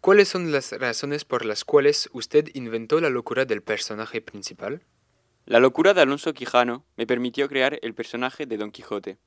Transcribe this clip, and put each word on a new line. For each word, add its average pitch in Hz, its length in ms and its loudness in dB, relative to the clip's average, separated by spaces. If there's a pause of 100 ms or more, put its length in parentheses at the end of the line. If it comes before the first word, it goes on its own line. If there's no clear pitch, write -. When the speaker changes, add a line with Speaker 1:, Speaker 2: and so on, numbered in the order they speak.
Speaker 1:
¿cuáles 196 280 6
son 175 220 -4
las 139 220 -2
razones 131 520 -4
por 117 200 -4
las 107 200 -4
cuales 143 480 4
usted 147 420 0
inventó 117 460 -4
la 160 100 0
locura 123 340 -2
del 110 180 -4
personaje 110 600 -6
principal? 101 600 -12 (640)
Speaker 2:
La 117 160 4
locura 156 320 4
de 185 80 4
Alonso 143 320 2
Quijano 123 540 0 (100)
me 117 100 -4
permitió 123 420 -2
crear 135 340 -2
el 117 120 -8
personaje 127 520 -8
de 113 100 -6
Don 104 140 -6
Quijote. 101 560 -10